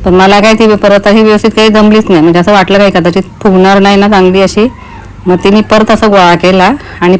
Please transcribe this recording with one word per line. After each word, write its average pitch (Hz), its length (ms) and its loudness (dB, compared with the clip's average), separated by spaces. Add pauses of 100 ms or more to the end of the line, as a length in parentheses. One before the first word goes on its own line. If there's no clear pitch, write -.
पण 175 100 0
मला 196 260 2
काय 220 140 2
ती 214 220 2
परत 202 300 0
अशी 214 160 2
व्यवस्थित 214 280 0
काही 220 180 0
जमलीच 214 400 2
नाही, 175 140 2
म्हणजे 170 160 2
असं 190 140 0
वाटलं 196 260 0
काय 202 120 2
कदाचित 175 320 -2 (200)
फुगणार 190 360 2
नाही 202 180 0
ना 202 120 0
चांगली 190 340 0
अशी. 208 240 0 (600)
मग 180 180 0
ती 196 60 2
मी 214 100 2 (100)
परत 220 200 0
असा 220 160 0
गोळा 180 300 2
केला 185 340 0 (300)
आणि 180 200 0